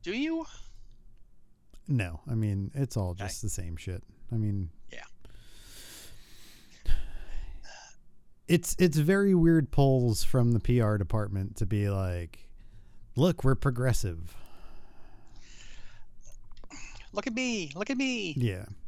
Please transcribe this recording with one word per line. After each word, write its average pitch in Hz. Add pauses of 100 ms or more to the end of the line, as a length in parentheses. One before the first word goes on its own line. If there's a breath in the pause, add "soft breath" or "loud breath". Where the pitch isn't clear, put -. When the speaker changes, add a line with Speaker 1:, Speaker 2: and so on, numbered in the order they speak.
Speaker 1:
Do 175
you? 311 (1400 loud breath)
Speaker 2:
No, 95 (100)
I 113
mean, 101
it's 139
all 95
Speaker 1:
Okay. 95
Speaker 2:
just -
the 107
same 87
shit. 90 (280)
I 117
mean, 101 (220)
Speaker 1:
Yeah. 98 (3500 loud breath)
Speaker 2:
it's, 170
it's 165
very 190
weird 165
polls 127
from 120
the 113
P 123
R 107
department 101
to 110
be 101
like, 92 (680 soft breath)
"Look, 165
we're 135
progressive." 113 (2750 loud breath)
Speaker 1:
Look 208
at 233
me, 226
look 202
at 262
me. 240
Speaker 2:
Yeah. 98 (220)